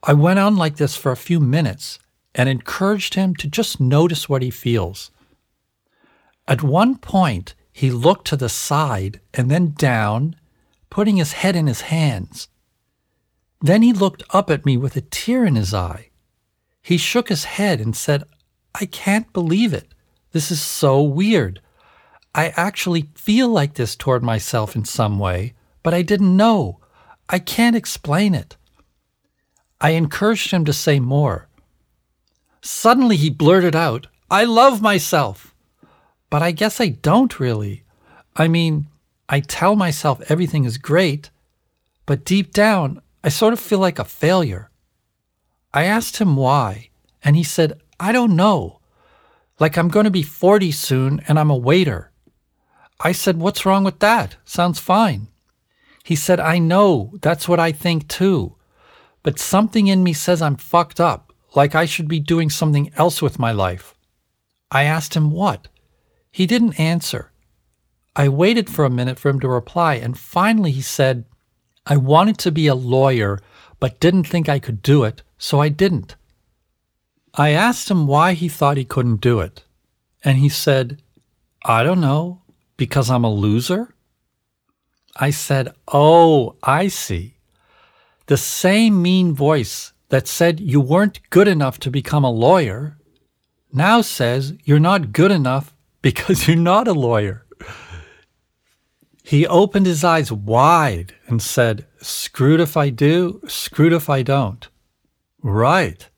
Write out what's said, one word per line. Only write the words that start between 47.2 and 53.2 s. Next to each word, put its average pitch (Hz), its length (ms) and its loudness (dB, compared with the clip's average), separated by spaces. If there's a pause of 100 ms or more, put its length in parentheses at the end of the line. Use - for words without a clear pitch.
and 147 120 4
he 170 80 2
said, 156 360 -2 (200)
"I 185 120 -2
don't 240 240 2
know. 170 440 0 (800)
Like, 156 180 2
I'm 170 120 2
gonna 214 200 2
be 180 140 -2
forty 190 480 2
soon, 135 560 -2
and 151 120 2
I'm 151 120 2
a 139 40 2
waiter." 127 560 0 (880)
I 165 120 0
said, 180 260 -2